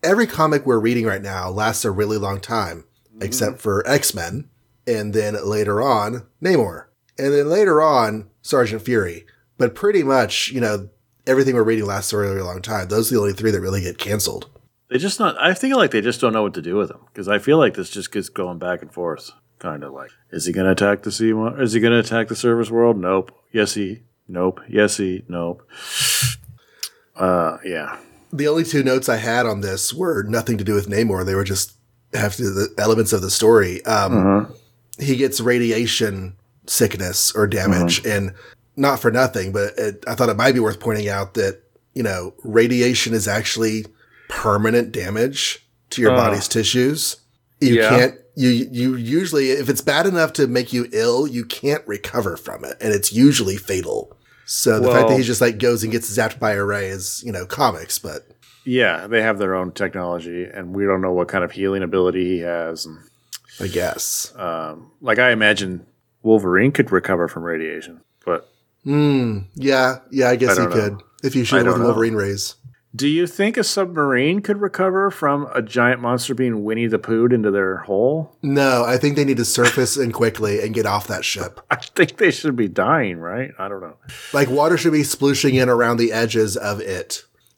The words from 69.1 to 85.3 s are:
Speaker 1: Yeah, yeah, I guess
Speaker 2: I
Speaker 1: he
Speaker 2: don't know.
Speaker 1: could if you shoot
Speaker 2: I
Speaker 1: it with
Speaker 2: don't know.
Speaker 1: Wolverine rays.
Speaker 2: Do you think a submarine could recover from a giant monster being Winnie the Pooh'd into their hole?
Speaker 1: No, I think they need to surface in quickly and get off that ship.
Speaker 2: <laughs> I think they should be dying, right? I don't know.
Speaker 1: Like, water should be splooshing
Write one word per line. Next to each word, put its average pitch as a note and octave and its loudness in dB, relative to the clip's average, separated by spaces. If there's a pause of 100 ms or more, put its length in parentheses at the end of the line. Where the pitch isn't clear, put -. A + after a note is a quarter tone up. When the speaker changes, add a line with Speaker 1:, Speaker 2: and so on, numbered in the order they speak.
Speaker 1:
Yeah, C3 2 (160)
yeah, C3 4
I B2+ 4
guess A#2+ 4
Speaker 2:
I F2+ 2
Speaker 1:
he F2 0
Speaker 2:
don't - -4
know. - - (140)
Speaker 1:
could G2+ -10 (220)
if C3 -2
you B2+ 2
shoot - 2
Speaker 2:
I F#2+ 4
Speaker 1:
it - 2
with - 4
Speaker 2:
don't - 0
know. A#2 2
Speaker 1:
Wolverine A2+ 2
rays. G2 -4 (420)
Speaker 2:
Do C3+ -2
you E3 2
think G3 -2
a A3+ 0
submarine D#3+ 0
could G3+ -4
recover F#3+ 0
from C#3+ -2
a B2+ -2
giant A#2+ 0
monster A#2+ -2
being A2+ -2
Winnie A2+ -2
the A2 0
Pooh'd A2+ 2
into G#2+ 2
their F#2+ 0
hole? B2+ -2
Speaker 1:
No, C3+ 2
I B2 2
think C#3+ 0
they C#3+ 2
need C3+ 2
to A#2 0
surface A#2+ 2
in B2 0
quickly G#2+ 0
and A2 -4
get G#2+ 0
off G#2 -2
that F#2 -6
ship. - -6
Speaker 2:
<laughs> - -20
I - 2
think - 0
they F#3+ 2
should C#3 -2
be A2 0
dying, G#2+ 0
right? G2 -8
I F#2+ -8
don't G2 -10
know. D#2+ -18 (360)
Speaker 1:
Like, C#3 2
water D3 2
should D#3+ 2
be D3+ 4
splooshing C#3 2